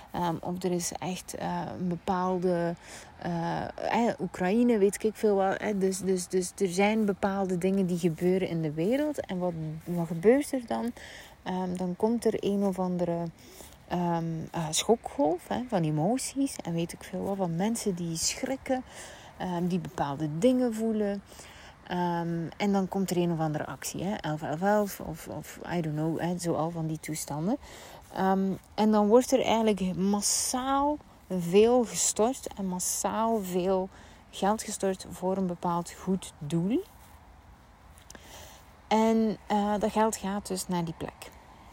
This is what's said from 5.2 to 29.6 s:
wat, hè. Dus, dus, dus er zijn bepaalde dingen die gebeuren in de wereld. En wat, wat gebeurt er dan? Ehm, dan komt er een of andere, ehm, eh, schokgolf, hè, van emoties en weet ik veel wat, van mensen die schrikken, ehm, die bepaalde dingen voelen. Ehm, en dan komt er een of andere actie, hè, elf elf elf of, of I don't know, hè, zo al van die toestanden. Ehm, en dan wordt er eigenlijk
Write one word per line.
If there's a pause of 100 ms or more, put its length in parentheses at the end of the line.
wat,
hè.
Dus,
dus,
dus
er
zijn
bepaalde
dingen
die
gebeuren
in
de
wereld.
En
wat, (320)
wat
gebeurt
er
dan? (500)
Ehm,
dan
komt
er
een
of
andere, (640)
ehm, (260)
eh,
schokgolf,
hè,
van
emoties
en
weet
ik
veel
wat,
van
mensen
die
schrikken, (560)
ehm,
die
bepaalde
dingen
voelen. (640)
Ehm,
en
dan
komt
er
een
of
andere
actie,
hè,
elf
elf
elf
of,
of (140)
I
don't
know,
hè,
zo
al
van
die
toestanden. (560)
Ehm, (220)
en
dan
wordt
er
eigenlijk